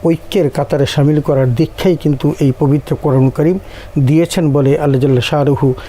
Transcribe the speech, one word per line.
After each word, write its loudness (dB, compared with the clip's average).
ঐক্যের 0
কাতারে -2
সামিল 2
করার 0
দীক্ষাই 0
কিন্তু -2
এই 2
পবিত্র 0
কোরআন 2
করিম 0
দিয়েছেন 2
বলে 2
আল্লাহ 0
জাল্লা 2
শাহরুহু 0